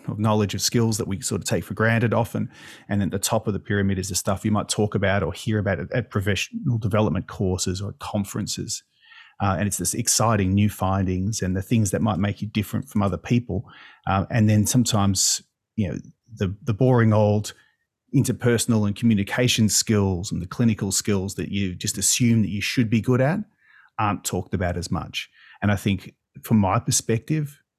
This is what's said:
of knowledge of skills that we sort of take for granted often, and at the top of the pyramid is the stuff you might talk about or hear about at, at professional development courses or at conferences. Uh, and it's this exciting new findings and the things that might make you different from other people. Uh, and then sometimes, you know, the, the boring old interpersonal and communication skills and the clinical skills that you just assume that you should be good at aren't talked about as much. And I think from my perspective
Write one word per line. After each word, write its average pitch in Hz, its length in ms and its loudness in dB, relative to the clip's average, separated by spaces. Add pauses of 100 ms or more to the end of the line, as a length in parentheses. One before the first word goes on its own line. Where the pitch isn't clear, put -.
of 104 120 -6
knowledge 107 340 2
of 95 80 -4
skills 113 380 0
that - 80 -4
we 95 140 -6
sort 104 200 -4
of - 40 -8
take 98 180 -2
for - 100 -8
granted 113 400 2
often, 110 380 -2 (360)
and 101 140 0
at 92 80 0
the 85 100 -4
top - 280 -2
of 110 60 -2
the 95 60 -4
pyramid 98 380 0
is 92 120 -4
the 95 60 -4
stuff 95 300 -2
you 107 60 2
might 104 180 0
talk 104 240 0
about 98 300 2
or 80 100 -2
hear 110 240 -2
about 95 220 0
at, - 120 -6
at 120 200 -2
professional 117 680 -2
development 107 500 0
courses 92 540 -2
or 95 80 -8
at - 100 -16
conferences. - 840 -6 (580)
Uh, 98 160 2
and 104 100 0
it's 98 100 -4
this 87 160 -4
exciting 107 600 2
new 104 160 4
findings 95 720 -2
and 92 140 -2
the 95 60 -2
things 107 300 2
that - 100 0
might 101 180 0
make 101 220 -2
you 101 80 -6
different 107 400 -4
from 104 120 -4
other 98 140 0
people. 120 480 -2 (420)
Uh, 95 240 0
and 107 200 4
then 107 160 4
sometimes, 101 760 2 (360)
you 104 100 0
know, 60 100 -6 (380)
the, 101 180 -2 (100)
the 113 100 -2
boring 117 400 4
old 104 400 2 (600)
interpersonal 113 720 2
and 101 120 -2
communication 113 720 2
skills 98 600 0
and 85 120 -4
the 87 40 -6
clinical 107 460 0
skills 98 440 -2
that 90 180 -6
you 98 200 -2
just - 240 -6
assume 117 440 2
that 98 80 0
you 104 100 -6
should 110 300 -2
be 113 100 2
good 123 220 2
at 160 180 2 (580)
aren't 104 280 -2
talked - 280 -4
about 90 220 0
as 87 160 -6
much. 76 380 -6 (320)
And 101 100 2
I 101 60 2
think - 360 -2 (300)
from 113 140 2
my 98 200 4
perspective 143 840 -2 (180)